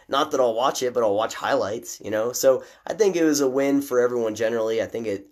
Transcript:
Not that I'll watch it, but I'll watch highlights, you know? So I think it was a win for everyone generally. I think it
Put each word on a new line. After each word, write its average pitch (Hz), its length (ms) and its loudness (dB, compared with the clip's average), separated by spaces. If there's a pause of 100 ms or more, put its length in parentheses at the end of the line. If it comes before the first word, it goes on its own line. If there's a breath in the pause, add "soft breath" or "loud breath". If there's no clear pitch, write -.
Not 143 240 0
that 143 80 0
I'll 120 140 2
watch 127 300 0
it, 123 100 -2
but 120 100 0
I'll 101 120 2
watch 110 180 -2
highlights, 117 680 -4
you - 120 -10
know? 110 200 -2
So 131 320 2 (220 loud breath)
I - 80 -4
think 190 240 2
it 165 80 4
was 143 160 2
a 135 80 2
win 139 320 2
for 127 180 -2
everyone 120 340 2
generally. 113 480 0
I 98 40 -2
think 113 200 -8
it 98 260 -6